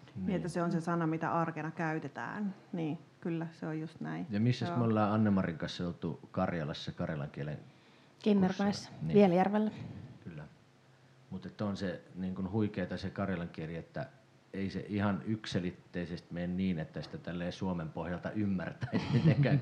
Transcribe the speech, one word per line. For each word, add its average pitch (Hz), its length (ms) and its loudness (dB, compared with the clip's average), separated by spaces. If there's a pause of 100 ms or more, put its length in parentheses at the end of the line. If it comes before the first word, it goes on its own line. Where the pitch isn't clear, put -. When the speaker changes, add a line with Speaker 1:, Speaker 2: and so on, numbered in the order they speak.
(160)
Speaker 1:
Niin, - 140 -2
että 175 80 2
Speaker 2:
Niin. 170 120 -2
Speaker 1:
se 175 140 0
on 170 80 2
se 165 100 0
sana, 170 260 0
mitä 156 260 0
arkena 160 380 -2
käytetään. 160 840 -4 (180)
Niin, 160 240 -2 (240)
kyllä, 165 300 -4
se - 160 -8
on 156 120 -4
just 160 220 -10
näin. 160 280 -6
Speaker 2:
Ja 101 100 0
missäs 120 300 4
Speaker 1:
Joo. 170 80 0
Speaker 2:
me 120 60 2
ollaan 107 280 4
Anne-Marin 98 460 4
kanssa - 300 -4
oltu 85 320 -4 (120)
Karjalassa 82 600 -2
karjalan 78 380 -4
kielen 73 300 -6 (640)
Speaker 3:
Kinnermäessä, 196 400 4
Speaker 2:
kurssilla? - 380 -2
Niin. 156 120 -2
Speaker 3:
Vieljärvellä. 202 580 8 (520)
Speaker 2:
Kyllä. - 200 -12 (840)
Mut 95 160 -10
että 92 200 -6
on 98 120 -2
se 92 240 -4 (140)
niin 92 200 -4
kun 92 160 -4
huikeeta 95 460 0
se 95 120 -4
karjalan 90 400 -2
kieli, 82 260 -8
että - 340 -8 (440)
ei 95 160 -2
se 90 180 -6
ihan 98 380 0
yksiselitteisesti 87 1080 -4
mene 87 140 -4
niin, 90 320 0
että 78 220 -6
sitä - 160 -10
tälleen 87 360 -6
Suomen 87 360 -2
pohjalta 85 420 -6
ymmärtäisi 95 840 0
mitenkään 135 480 6